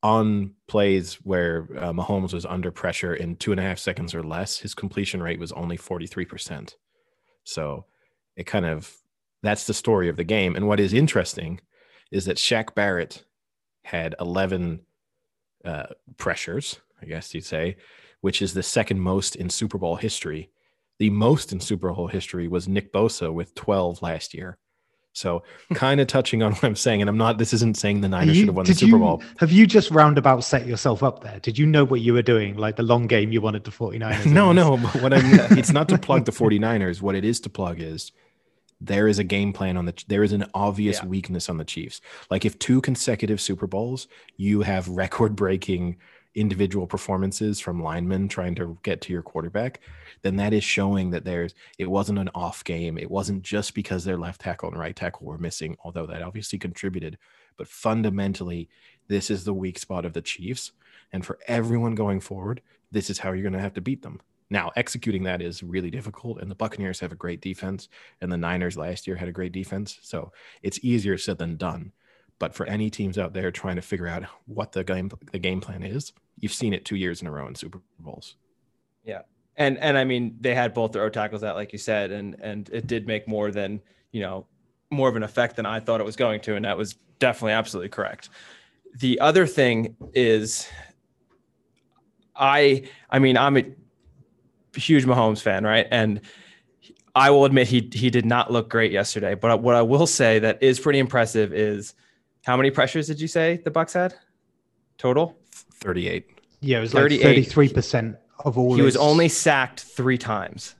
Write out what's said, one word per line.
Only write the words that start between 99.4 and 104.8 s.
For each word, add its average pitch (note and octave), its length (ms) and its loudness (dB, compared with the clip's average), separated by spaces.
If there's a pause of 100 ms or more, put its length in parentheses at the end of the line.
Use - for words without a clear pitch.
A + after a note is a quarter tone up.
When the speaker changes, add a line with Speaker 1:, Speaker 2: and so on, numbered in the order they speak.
Speaker 2:
what B2 140 4
I A#2 80 6
will C#3 240 4
say A2+ 320 4
that A2 240 2
is C3 160 6
pretty C#3 220 2
impressive A2+ 520 2
is G#2 420 -2 (500)
how B2+ 120 2
many C3+ 140 4
pressures C3+ 380 0
did D3+ 120 -8
you D#3+ 60 -6
say E3 380 0
the D#3+ 60 -4
Bucs D#3+ 220 -2
had F3+ 220 -2 (800)